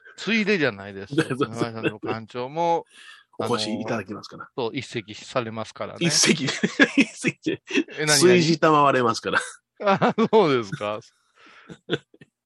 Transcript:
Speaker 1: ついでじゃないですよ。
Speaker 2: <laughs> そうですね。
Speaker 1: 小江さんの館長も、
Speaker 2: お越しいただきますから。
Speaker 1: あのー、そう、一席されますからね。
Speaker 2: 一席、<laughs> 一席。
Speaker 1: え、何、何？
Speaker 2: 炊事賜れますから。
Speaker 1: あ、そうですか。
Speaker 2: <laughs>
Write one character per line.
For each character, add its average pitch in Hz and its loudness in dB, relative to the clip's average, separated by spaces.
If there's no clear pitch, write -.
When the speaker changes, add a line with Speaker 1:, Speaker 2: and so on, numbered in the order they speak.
Speaker 1:
つ - -4
い 214 2
で 202 2
じ 143 2
ゃ 113 0
な 98 -12
い 101 -12
で 98 -12
す - -12
よ。 156 2
Speaker 2:
<laughs> - -4
そ 135 -4
う 123 -6
で 139 0
す 110 -4
ね。 113 -12
Speaker 1:
小 117 -2
江 113 -12
さ 113 -10
ん 110 -4
の - -6
館 110 -8
長 123 -8
も、 165 -2
Speaker 2:
お 113 -2
越 110 -2
し 110 -4
い 110 -8
た 117 -4
だ 101 -6
き 104 -12
ま 92 -14
す - -16
か - -18
ら。 - -14
Speaker 1:
あ - -20
の 131 -4
ー、 113 -4
そ - -10
う、 143 -6
一 123 -8
席 107 -10
さ - -4
れ 110 -10
ま 110 -8
す - -18
か 104 -10
ら - -10
ね。 104 -14
Speaker 2:
一 170 0
席、 143 2
<laughs> - 0
一 247 6
席。 - -6
Speaker 1:
え、 - -4
何、 156 -2
何？ - 0
Speaker 2:
炊 170 6
事 160 2
賜 147 6
れ 127 2
ま 117 2
す - -10
か 95 -6
ら。 90 0
Speaker 1:
あ、 - 4
そ 214 6
う 139 4
で 117 0
す 98 -12
か。 107 -4
Speaker 2:
<laughs> - -10